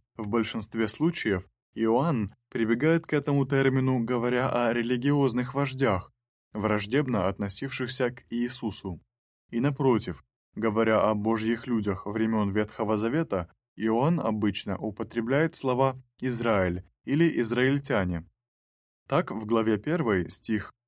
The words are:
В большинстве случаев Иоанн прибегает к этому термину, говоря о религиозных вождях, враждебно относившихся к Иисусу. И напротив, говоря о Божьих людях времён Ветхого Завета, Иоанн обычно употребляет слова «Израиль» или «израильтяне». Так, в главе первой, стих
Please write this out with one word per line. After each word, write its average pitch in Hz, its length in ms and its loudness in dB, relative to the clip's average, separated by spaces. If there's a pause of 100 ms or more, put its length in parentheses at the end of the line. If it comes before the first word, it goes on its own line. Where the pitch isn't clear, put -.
(180)
В 107 100 -8
большинстве 110 600 -2
случаев 107 600 -2 (260)
Иоанн 113 640 0 (140)
прибегает 120 560 2
к - 80 -4
этому 143 320 0
термину, 131 580 2
говоря 123 460 0
о 120 240 2
религиозных 123 800 0
вождях, 131 580 0 (400)
враждебно 107 760 0
относившихся 120 840 -4
к 123 180 -20
Иисусу. 117 720 -4 (520)
И 117 100 -2
напротив, 131 600 0 (320)
говоря 107 540 4
о 110 60 2
Божьих 110 520 0
людях 104 380 -2
времён 110 460 0
Ветхого 107 460 0
Завета, 113 520 -2 (280)
Иоанн 120 420 2
обычно 104 580 -2
употребляет 117 800 -2
слова 131 440 0 (200)
«Израиль» 107 640 0 (220)
или 151 340 2
«израильтяне». 117 880 0 (800)
Так, 156 240 0
в 107 140 -6
главе 110 320 2
первой, 107 520 0
стих - 440 -6 (140)